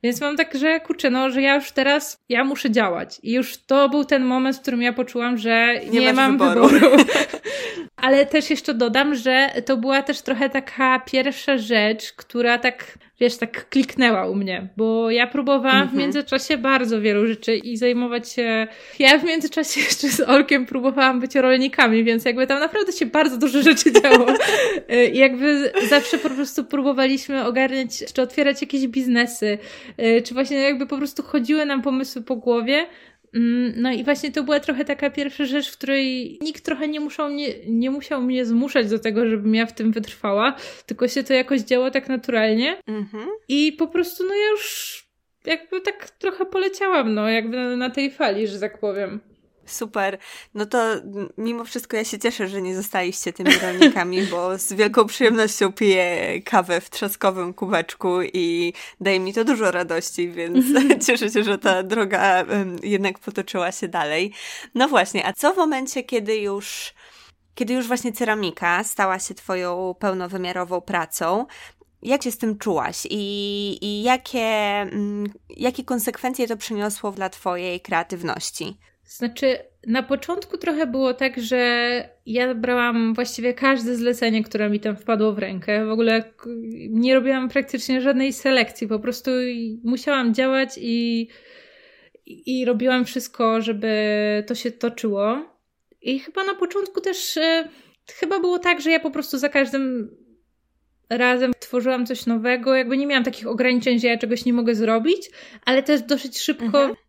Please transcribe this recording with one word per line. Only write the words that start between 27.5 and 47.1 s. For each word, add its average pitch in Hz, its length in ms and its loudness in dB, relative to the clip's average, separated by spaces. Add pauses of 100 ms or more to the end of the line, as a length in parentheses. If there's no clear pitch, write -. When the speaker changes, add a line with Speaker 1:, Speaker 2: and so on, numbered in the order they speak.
Speaker 1:
czy 262 80 2
otwierać 277 400 0
jakieś 277 240 -2
biznesy, 240 720 0 (600)
y, 240 40 2
czy 240 120 -10
właśnie 269 220 -2
jakby 269 300 0
po 285 100 -4
prostu 285 260 -6
chodziły 294 440 0
nam 277 160 -2
pomysły 262 400 -4
po 254 140 -4
głowie. 240 500 0 (480)
Mm, 233 420 2
no 247 160 0
i 226 120 -4
właśnie 285 280 0
to 302 120 -2
była 285 160 2
trochę 285 240 -2
taka 277 260 -2
pierwsza 285 340 -4
rzecz, 277 280 -2
w - 60 -20
której 262 640 -2
nikt 311 220 -10
trochę 302 240 -4
nie 302 120 -4
musiał 294 300 -4
mnie, 285 180 -4 (200)
nie 233 220 0
musiał 277 320 -4
mnie 254 220 0
zmuszać 233 460 0
do 220 80 0
tego, 226 300 0
żebym 220 260 2
ja 226 120 2
w 226 60 -12
tym 220 200 0
wytrwała, 214 640 -2 (300)
tylko 240 220 -2
się 269 160 -2
to - 100 -2
jakoś 254 260 2
działo 254 300 0
tak 269 180 -4
naturalnie. 240 680 0 (100)
Speaker 2:
Mhm. 214 400 -8 (220)
Speaker 1:
I 294 240 2
po 320 140 -2
prostu, 349 420 -4
no 392 60 -2
ja 427 160 2
już - 540 -6 (420)
jakby 330 340 -4
tak 403 300 -8
trochę 381 360 -4
poleciałam, 381 680 0